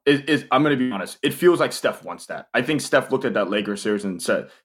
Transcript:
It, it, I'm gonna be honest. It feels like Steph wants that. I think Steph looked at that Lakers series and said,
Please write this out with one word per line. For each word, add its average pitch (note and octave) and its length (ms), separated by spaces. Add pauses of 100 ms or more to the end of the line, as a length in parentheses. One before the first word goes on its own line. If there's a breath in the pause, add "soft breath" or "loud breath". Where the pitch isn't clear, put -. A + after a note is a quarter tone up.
It, C#3+ 240
it, D3 200
I'm C3+ 120
gonna D3 160
be B2+ 120
honest. F#2+ 320
It C#3 120
feels E3+ 260
like C3 140
Steph - 280
wants F2 240
that. - 280
I B2 80
think C#3+ 180
Steph - 320
looked B2+ 140
at G#2+ 80
that G2+ 160
Lakers G2+ 320
series G#2 240
and F2+ 160
said, - 260 (160 soft breath)